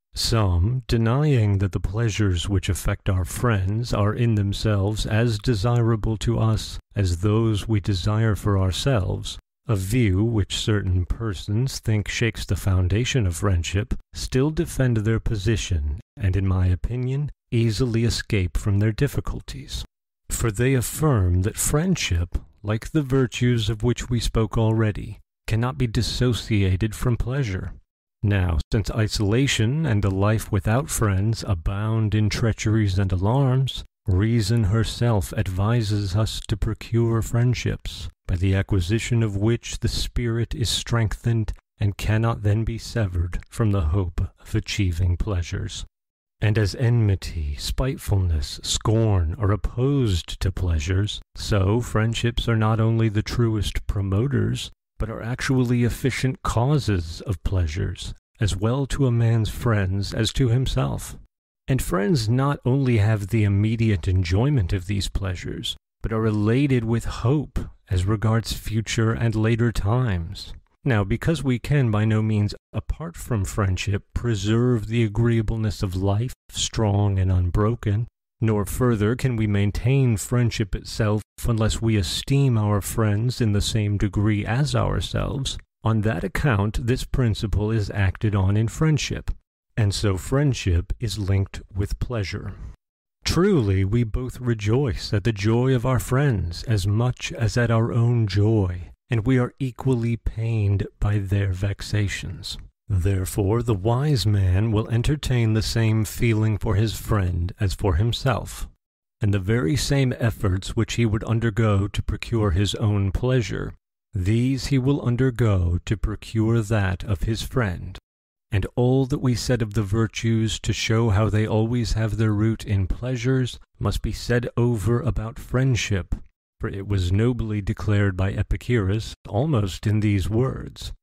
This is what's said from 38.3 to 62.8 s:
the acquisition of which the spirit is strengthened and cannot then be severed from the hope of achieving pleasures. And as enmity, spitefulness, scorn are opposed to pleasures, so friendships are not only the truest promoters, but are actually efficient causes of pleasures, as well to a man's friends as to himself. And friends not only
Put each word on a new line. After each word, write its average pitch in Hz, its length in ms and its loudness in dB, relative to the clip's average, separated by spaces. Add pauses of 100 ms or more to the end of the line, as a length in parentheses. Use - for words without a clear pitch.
the 95 180 2
acquisition 101 680 0
of 104 140 -2
which 113 440 -2
the - 80 0
spirit 117 640 -2
is 104 140 -2
strengthened 113 840 0 (280)
and 101 160 0
cannot 113 460 0
then 104 200 2
be 113 160 -4
severed 90 720 -2
from 107 240 0
the 98 140 2
hope 90 340 0 (180)
of - 160 -10
achieving 90 640 0
pleasures. - 680 -4 (560)
And 107 160 2
as 101 160 2
enmity, 104 840 0
spitefulness, 95 1080 -2
scorn 104 760 2
are 98 120 0
opposed 120 880 0
to 92 120 -2
pleasures, 92 680 0 (140)
so 104 460 2
friendships 113 680 -2
are 113 80 2
not 110 240 2
only 113 280 2
the 107 140 0
truest 110 640 -2
promoters, 104 840 0 (280)
but 107 120 -4
are 110 120 -10
actually 123 640 2
efficient 127 580 -2
causes 110 800 0
of 95 200 -6
pleasures, 90 720 -2 (240)
as 101 180 0
well 120 300 0
to 139 200 0
a 123 40 2
man's 113 380 2
friends 101 640 -2
as 113 200 0
to 135 140 2
himself. 127 680 -2 (520)
And 131 140 2
friends 175 460 0
not 135 360 2
only 127 340 2